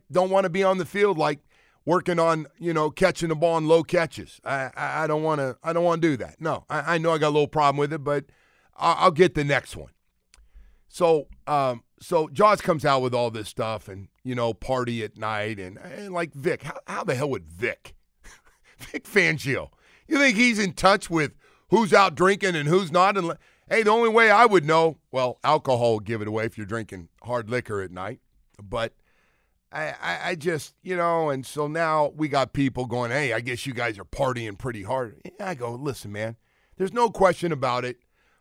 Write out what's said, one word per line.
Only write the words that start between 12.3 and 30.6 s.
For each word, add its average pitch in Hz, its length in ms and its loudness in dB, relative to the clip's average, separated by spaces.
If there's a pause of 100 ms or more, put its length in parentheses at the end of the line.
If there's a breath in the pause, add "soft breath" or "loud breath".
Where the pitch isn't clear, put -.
comes 156 240 0
out 139 160 4
with 127 120 -2
all 120 180 0
this 110 180 -8
stuff 110 380 -6
and, 98 220 -16 (140)
you 127 120 -6
know, 117 180 0
party 120 500 -4
at 107 140 -10
night. 107 420 -4
And, 92 180 -12
and 202 360 -14
like, 170 200 -4
Vic, 139 300 -4
how, - 220 -12
how 202 180 -8
the 156 120 -2
hell 143 140 -2
would 98 180 -6
Vic, 92 480 -8 (280)
<laughs> - 540 -20
Vic - 280 -12
Fangio, 135 640 -2 (380 soft breath)
you 302 100 0
think 277 180 4
he's 233 240 2
in 190 140 -2
touch 196 360 2
with 160 220 0 (380 soft breath)
who's 196 240 4
out 190 220 6
drinking 185 400 2
and 147 120 -2
who's 180 240 2
not? 185 260 4
And, 165 160 -4 (360 soft breath)
hey, 220 140 2
the 208 60 2
only 226 200 4
way 220 200 6
I 208 160 8
would 190 200 6
know, 160 320 2 (140)
well, 127 320 -2
alcohol 123 500 2
will 107 60 0
give 107 220 -6
it 104 60 -6
away 110 180 -2
if 113 120 -8
you're 107 100 -10
drinking 95 400 -8 (160)
hard 117 260 -6
liquor 110 320 -4
at 92 100 -8
night. 95 280 -10 (420)
But 113 320 -6 (800)
I, 151 300 -8
I, 170 180 -4 (120)
I 185 40 -4
just, 160 480 -6